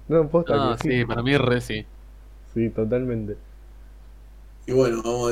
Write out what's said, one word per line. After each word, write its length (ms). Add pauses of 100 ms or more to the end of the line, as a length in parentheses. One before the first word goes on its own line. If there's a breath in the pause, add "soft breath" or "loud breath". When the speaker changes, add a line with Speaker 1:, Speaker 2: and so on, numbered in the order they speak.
Speaker 1:
No, 220
posta 260
Speaker 2:
No, 220
Speaker 1:
que 60
sí. 60 (100)
Speaker 2:
sí, 60
para 180
mí 140
re 220
sí. 260 (680)
Speaker 1:
Sí, 160
totalmente. 640 (1300)
Speaker 3:
Y 60
bueno, 300
vamos 200
a 80